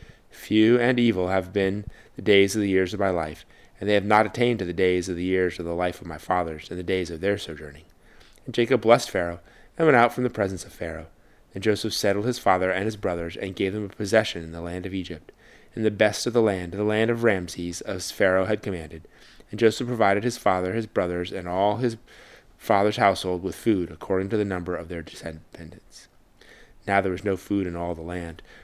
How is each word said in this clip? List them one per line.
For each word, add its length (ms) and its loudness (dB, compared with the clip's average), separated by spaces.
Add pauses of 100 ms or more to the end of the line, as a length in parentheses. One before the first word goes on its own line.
(300)
Few 480 4
and 220 2
evil 280 2
have 220 -2
been 360 -2 (300)
the 60 -12
days 320 6
of 60 0
the 80 2
years 240 2
of 80 -8
my 100 2
life, 360 -4 (320)
and 100 -6
they 60 2
have 100 2
not 220 4
attained 320 0
to 80 -4
the 80 -6
days 340 2
of 80 -4
the 80 -4
years 340 0
of 60 -8
the 100 -4
life 280 -4
of 40 -14
my 120 -10
fathers 500 -4
and 100 -8
the 40 -8
days 280 -2
of 120 -8
their 160 2
sojourning." 460 -14 (600)
And 100 -12
Jacob 280 2
blessed 280 4
Pharaoh, 300 -4 (360)
and 100 2
went 100 8
out 180 6
from 80 -2
the 80 0
presence 340 -4
of 80 -18
Pharaoh. 340 -10 (460)
Then 100 -10
Joseph 320 0
settled 320 0
his 120 -2
father 320 2
and 140 -2
his 120 -4
brothers, 400 -4
and 200 -8
gave 160 0
them 120 -4
a 40 -8
possession 560 0
in 80 -12
the 80 -10
land 260 -8
of 80 -8
Egypt, 380 -10 (420)
in 80 -4
the 80 4
best 360 2
of 80 -2
the 80 6
land, 300 0
the 120 -2
land 260 2
of 140 0
Ramses, 560 0
as 300 -8
Pharaoh 340 4
had 180 -2
commanded. 460 -10 (420)
And 80 -10
Joseph 300 4
provided 360 2
his 120 -2
father, 380 0
his 120 -4
brothers, 460 -2
and 160 -8
all 300 2
his 180 -2 (600)
father's 400 2
household 440 2
with 120 -4
food, 360 0
according 380 -4
to 80 -2
the 80 0
number 320 -4
of 120 -10
their 140 -8
descendants. 1040 -16 (800)
Now 140 4
there 120 -2
was 120 -8
no 140 0
food 280 -2
in 100 -8
all 180 -4
the 80 -10
land, 400 -10 (220)